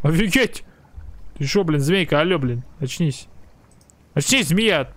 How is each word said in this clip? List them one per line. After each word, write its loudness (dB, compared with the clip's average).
Офигеть! 2
Ты -4
шо, 0
блин, 2
змейка, 2
але, 2
блин, -2
очнись. -4
Очнись, 2
змея! 2